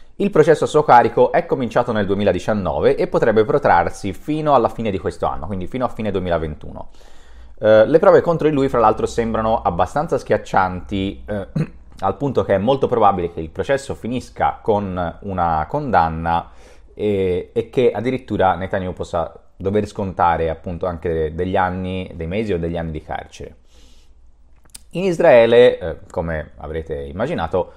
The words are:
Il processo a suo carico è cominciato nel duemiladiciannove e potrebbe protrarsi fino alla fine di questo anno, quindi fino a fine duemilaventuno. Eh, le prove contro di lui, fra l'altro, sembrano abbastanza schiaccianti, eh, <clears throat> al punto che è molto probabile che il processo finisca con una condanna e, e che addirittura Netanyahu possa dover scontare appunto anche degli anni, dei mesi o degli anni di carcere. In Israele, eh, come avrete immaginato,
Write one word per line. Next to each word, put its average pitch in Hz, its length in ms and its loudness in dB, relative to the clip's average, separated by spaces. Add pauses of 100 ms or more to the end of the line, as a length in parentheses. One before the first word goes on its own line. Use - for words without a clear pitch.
(180)
Il 202 120 -2
processo 151 360 4
a - 20 -4
suo 151 160 2
carico 120 480 6
è 175 160 0
cominciato 123 440 -2
nel 107 140 -2
duemiladiciannove 98 880 0
e 175 120 -2
potrebbe 110 380 2
protrarsi 95 680 2
fino 151 400 -2
alla 113 160 4
fine 113 220 -4
di 92 80 -4
questo 87 260 -6
anno, 71 220 -6
quindi 95 180 -6
fino 123 200 -6
a 117 40 -6
fine 107 220 -6
duemilaventuno. 82 800 -4 (680)
Eh, 107 280 6
le 151 120 4
prove 175 220 6
contro 160 260 0
di 156 60 2
lui, 135 160 0
fra 127 100 0
l'altro, 110 280 2
sembrano 110 540 -2
abbastanza 101 580 -2
schiaccianti, 95 1040 -2
eh, 101 260 -8
<clears throat> - 200 -4 (280)
al 95 180 -2
punto 131 260 -2
che 101 100 0
è 95 60 2
molto 127 280 2
probabile 98 460 2
che - 60 -8
il 80 100 -8
processo 95 460 -4
finisca 98 640 -4
con 92 600 -2
una 85 460 -2
condanna 85 840 0 (420)
e, 95 580 -2
e 113 200 -4
che 120 200 2
addirittura 104 600 -2
Netanyahu 92 400 -6
possa 87 400 -6 (220)
dover 101 320 -2
scontare 85 640 -2
appunto 85 360 -8
anche 80 480 -4
degli 92 220 -4
anni, 92 580 -4
dei 82 140 -8
mesi 101 260 -4
o 87 60 -2
degli 85 180 -6
anni 82 140 -6
di 76 100 -10
carcere. - 540 -14 (1400)
In 175 100 -4
Israele, 123 720 6
eh, 80 180 -8 (140)
come 80 460 -6
avrete 78 360 -10
immaginato, 87 840 -4